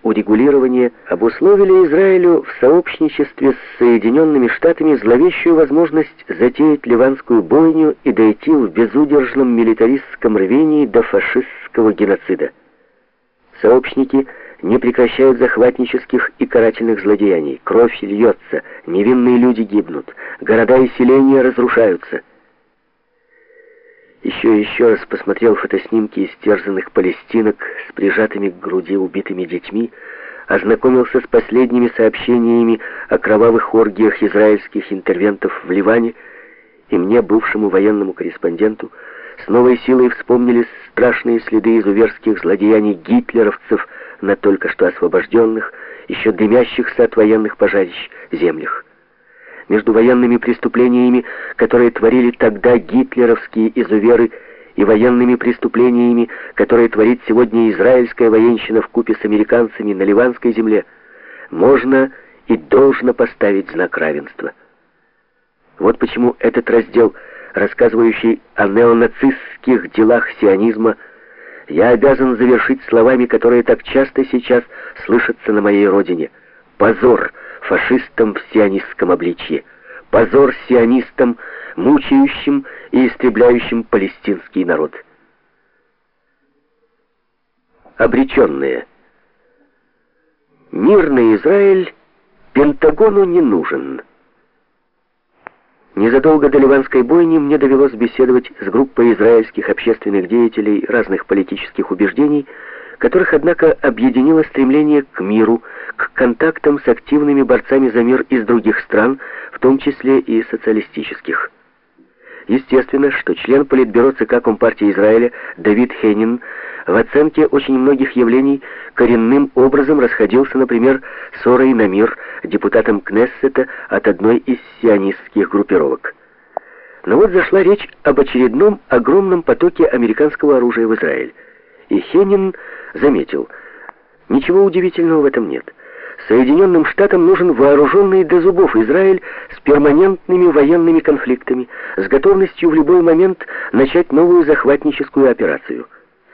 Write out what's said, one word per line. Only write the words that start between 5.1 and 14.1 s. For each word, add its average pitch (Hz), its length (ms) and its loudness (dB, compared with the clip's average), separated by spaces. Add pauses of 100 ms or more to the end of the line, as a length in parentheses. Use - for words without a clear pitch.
возможность 156 720 0
затеять 143 560 0
ливанскую 120 600 0
бойню 156 580 2
и 139 80 -2
дойти 110 400 0
в 123 220 2
безудержном 131 840 0
милитаристском 113 840 0
рвении 143 480 2
до 113 180 2
фашистского - 880 -2
геноцида. 92 580 -4 (1120)
Сообщники 131 640 0 (360)